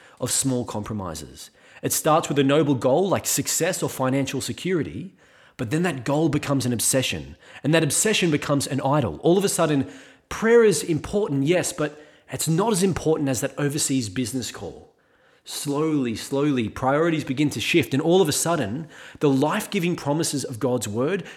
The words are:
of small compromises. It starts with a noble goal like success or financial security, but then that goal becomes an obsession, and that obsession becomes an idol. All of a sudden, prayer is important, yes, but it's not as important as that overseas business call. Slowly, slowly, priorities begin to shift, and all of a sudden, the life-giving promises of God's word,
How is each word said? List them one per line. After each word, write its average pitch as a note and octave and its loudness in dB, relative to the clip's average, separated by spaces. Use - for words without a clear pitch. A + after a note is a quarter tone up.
of B2 -4
small B2+ 0
compromises. F#2 -8
It C3+ -2
starts D#3+ 2
with C#3+ 0
a C#3 4
noble C#3+ 4
goal C#3 2
like A#2+ 0
success - -2
or C#3 -2
financial C3 -2
security, D3+ -4
but A2+ -6
then D#3+ 0
that C#3 -4
goal D3+ 2
becomes C#3 -2
an B2 0
obsession, G2+ -2
and D3+ 2
that E3 4
obsession F#3 2
becomes D3 0
an C3+ -2
idol. C3 0
All E3+ 4
of F#3+ 2
a G3+ 2
sudden, D3+ 0
prayer A3+ 6
is G#3 4
important, D#3 -2
yes, E3+ 2
but - -6
it's - -4
not F#3 2
as F#3 2
important D#3 0
as B2+ 0
that C3+ -4
overseas C#3 -2
business A2+ -4
call. - -14
Slowly, C#3+ -2
slowly, C3+ 0
priorities D3+ 0
begin C#3 0
to A#2+ -4
shift, - 2
and C3 0
all F3+ 4
of D#3 4
a - 0
sudden, D3+ -2
the D3+ 4
life-giving E3+ 0
promises D3 -2
of C3 -8
God's B2 -2
word, C#3 -2